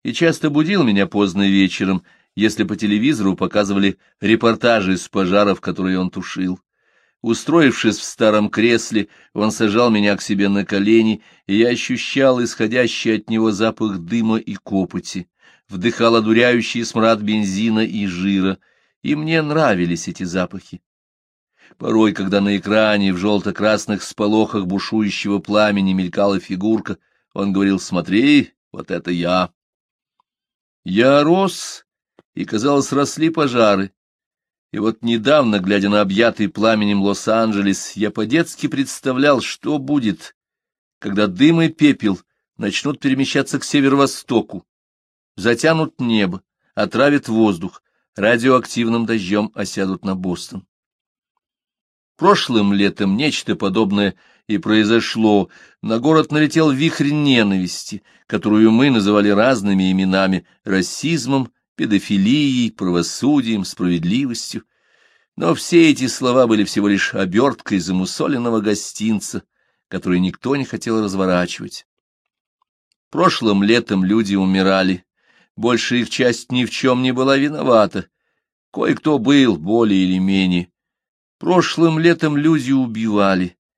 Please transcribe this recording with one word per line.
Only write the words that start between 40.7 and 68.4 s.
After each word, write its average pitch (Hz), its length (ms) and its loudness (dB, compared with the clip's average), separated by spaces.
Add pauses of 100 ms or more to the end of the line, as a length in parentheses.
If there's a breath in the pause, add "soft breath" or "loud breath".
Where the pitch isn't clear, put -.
когда 104 280 -2
дым 143 360 2
и 160 60 2
пепел 107 520 0 (360)
начнут 117 420 -6
перемещаться 135 600 -2
к 131 60 -8
северо-востоку, 135 1000 -2 (720)
затянут 156 640 0
небо, 104 420 0 (320)
отравят 127 540 0
воздух, 104 540 0 (340)
радиоактивным 117 880 0
дождём 104 480 -2
осядут 95 500 -6
на 95 100 -4
Бостон. 92 520 -8 (1500)
Прошлым 120 540 2
летом 98 440 0
нечто 123 380 -4
подобное 101 600 0 (320 soft breath)
и 104 100 -2
произошло. 107 920 2 (320 soft breath)
На 110 180 -2
город 151 320 2
налетел 151 400 2
вихрь 143 400 0
ненависти, 107 880 0 (240 soft breath)
которую 110 460 4
мы 131 180 4
называли 104 380 2
разными 101 640 2
именами: 95 520 0 (200 soft breath)
расизмом, 127 880 -2 (240)
педофилией, 117 960 0
правосудием, 107 920 -2
справедливостью. 90 1000 -4 (720)
Но 165 180 0
все 165 380 4
эти 123 160 -2
слова 127 400 2
были 107 160 2
всего 101 240 -2
лишь 101 260 0
обёрткой 98 640 -2
замусоленного 110 840 -2